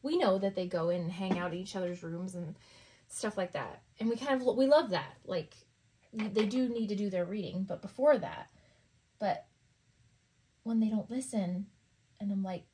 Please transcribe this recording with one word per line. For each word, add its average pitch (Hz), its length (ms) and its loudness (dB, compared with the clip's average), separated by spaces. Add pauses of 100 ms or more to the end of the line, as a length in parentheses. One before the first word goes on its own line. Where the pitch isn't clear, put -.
we 311 160 0
know 196 220 4
that 196 160 0
they 185 100 -2
go 175 240 0
in 175 120 0
and 170 100 -4
hang 185 260 -2
out 175 160 -2
in 175 60 -6
each 196 160 -10
other's 175 260 -4
rooms 170 320 -8
and 175 220 -8 (520)
stuff - 300 -6
like 180 160 -4
that. - 300 -8 (160)
And 220 100 0
we 233 60 2
kind 262 260 0
of, 240 160 2
we 269 80 6
love 285 240 8
that. 147 240 -2 (120)
Like, 175 280 -4 (580)
they 214 360 0
do 254 220 0
need 226 200 -2
to 208 60 -2
do 202 140 -2
their 180 160 0
reading, 190 400 -4
but - 180 -8
before 262 340 4
that, - 320 -8 (680)
but 196 260 0 (1160)
when 226 160 0
they 220 100 4
don't 214 220 0
listen 202 560 -2 (520)
and 202 120 -2
I'm 196 120 0
like 185 300 -4